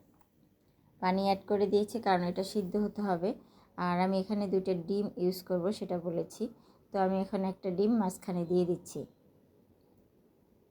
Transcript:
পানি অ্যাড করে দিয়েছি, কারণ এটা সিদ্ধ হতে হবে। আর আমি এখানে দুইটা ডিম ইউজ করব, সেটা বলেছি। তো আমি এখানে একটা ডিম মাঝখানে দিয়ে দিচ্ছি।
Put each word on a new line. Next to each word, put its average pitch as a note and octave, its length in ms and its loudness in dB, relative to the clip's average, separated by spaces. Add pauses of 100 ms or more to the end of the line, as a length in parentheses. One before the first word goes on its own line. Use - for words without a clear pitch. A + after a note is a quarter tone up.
(1000)
পানি F#3 220 2
অ্যাড G3 160 4 (100)
করে G#3 180 4
দিয়েছি, G#3 320 2
কারণ F#3 240 2
এটা F3+ 200 -2
সিদ্ধ F#3+ 340 -2
হতে G#3 260 -2
হবে। F#3+ 320 0 (420)
আর F3 240 0
আমি F#3+ 180 2
এখানে G3+ 280 -2
দুইটা F#3+ 280 0
ডিম G3 420 -2
ইউজ F3+ 260 0
করব, F3+ 300 -2
সেটা F#3 260 -4
বলেছি। E3+ 500 -4 (440)
তো G3+ 60 -2
আমি F#3+ 220 2
এখানে F#3+ 280 -2
একটা F#3+ 220 -6
ডিম G#3 280 2
মাঝখানে F#3 460 -2
দিয়ে F3+ 200 2
দিচ্ছি। E3 420 -4 (1600)